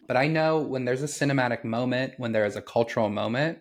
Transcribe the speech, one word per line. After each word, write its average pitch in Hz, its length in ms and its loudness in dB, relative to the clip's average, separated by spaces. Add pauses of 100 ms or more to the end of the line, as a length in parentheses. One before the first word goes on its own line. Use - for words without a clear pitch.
But 123 100 0
I 131 120 4
know 160 320 2
when 127 260 -4
there's 131 160 0
a 151 40 -2
cinematic 135 560 0
moment, 127 540 -2
when 120 160 -4
there 107 140 2
is 104 100 -4
a 104 60 -6
cultural 117 480 0
moment, 113 500 -2